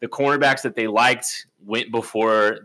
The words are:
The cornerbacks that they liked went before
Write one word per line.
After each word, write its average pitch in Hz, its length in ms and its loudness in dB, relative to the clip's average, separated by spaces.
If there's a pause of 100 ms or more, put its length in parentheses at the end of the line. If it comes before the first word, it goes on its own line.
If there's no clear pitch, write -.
The 117 60 -8
cornerbacks 139 560 2
that 117 120 -4
they 113 120 -2
liked 117 580 0 (200)
went 113 260 -4
before 110 720 0